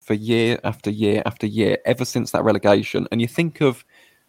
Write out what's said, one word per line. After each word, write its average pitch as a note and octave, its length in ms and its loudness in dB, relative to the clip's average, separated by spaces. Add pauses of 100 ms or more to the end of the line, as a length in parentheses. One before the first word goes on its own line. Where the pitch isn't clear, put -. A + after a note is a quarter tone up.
for - 140 -2
year A2+ 480 0
after G#2 260 -6
year G#2+ 380 0
after A2 220 -6
year, G#2 360 0
ever B2+ 200 -2
since A#2 260 -6
that - 140 -2
relegation. G#2 640 2
And A#2 100 -2
you A#2 60 0
think E3 340 -2
of, C3+ 240 0 (440)